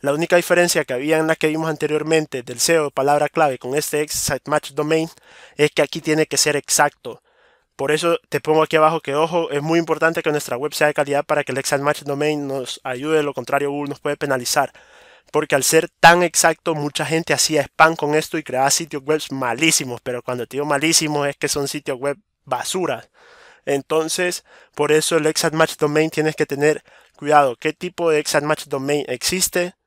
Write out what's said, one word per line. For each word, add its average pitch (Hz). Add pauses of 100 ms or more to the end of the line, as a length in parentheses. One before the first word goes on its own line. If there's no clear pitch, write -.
La 139
única 165
diferencia 175
que -
había 143
en 160
la 160
que -
vimos 160
anteriormente 151
del 120
seo 160
palabra 147
clave 147
con 123
este 151
Exact -
Match 151
Domain 156 (480)
es 147
que -
aquí 151
tiene 156
que 139
ser 147
exacto. - (520)
Por 139
eso 151 (100)
te 143
pongo 156
aquí 156
abajo 156
que, 139
ojo, 165
es 143
muy 165
importante 160
que 156
nuestra 143
web 147
sea 151
de 147
calidad 143
para 147
que 139
el 127
Exact 139
Match 147
Domain 143
nos 135
ayude, 135
de 156
lo 143
contrario 139
Google 143
nos 143
puede 147
penalizar. 135 (580)
Porque 151
al 135
ser 160 (100)
tan 175
exacto, 165
mucha 147
gente 160
hacía 147
spam 160
con 147
esto 156
y 151
creaba 131
sitios 151
web 151 (100)
malísimos, 131
pero 123
cuando 123
te 131
digo 147
malísimos 151
es 143
que 147
son 143
sitios 143
web 139 (260)
basura. 131 (560)
Entonces, 160 (320)
por 147
eso 156
el 151
Exact 156
Match 160
Domain 156
tienes 156
que 151
tener 147 (320)
cuidado. 143
¿Qué -
tipo 175
de 151
Exact 147
Match 151
Domain 143
existe? 175 (120)